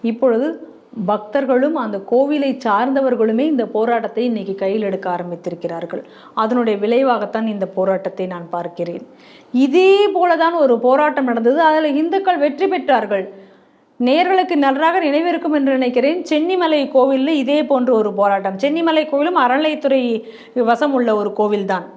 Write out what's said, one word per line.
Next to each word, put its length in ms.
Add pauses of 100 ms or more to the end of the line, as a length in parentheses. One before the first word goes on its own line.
இப்பொழுது 640 (380)
பக்தர்களும் 680
அந்த 240 (120)
கோவிலை 460
சார்ந்தவர்களுமே 880
இந்த 200
போராட்டத்தை 580
இன்னைக்கு 300
கையில் 280
எடுக்க 280
ஆரம்பித்திருக்கிறார்கள். 960 (300)
அதனுடைய 440
விளைவாகத்தான் 680
இந்த 200
போராட்டத்தை 600
நான் 220
பார்க்கிறேன். 580 (460)
இதே 560
போலதான் 500
ஒரு 200
போராட்டம் 460
நடந்தது, 360
அதுல 280
இந்துக்கள் 500
வெற்றி 280
பெற்றார்கள். 720 (600)
நேயர்களுக்கு 540
நன்றாக 460
நினைவிருக்கும் 540
என்று 180
நினைக்கிறேன், 500
சென்னிமலை 680
கோவில்ல 380
இதே 360
போன்ற 300
ஒரு 200
போராட்டம். 420
சென்னிமலை 520
கோவிலும் 280
அறநிலையத்துறை 880 (300)
வசம் 380
உள்ள 220
ஒரு 220
கோவில்தான். 480 (120)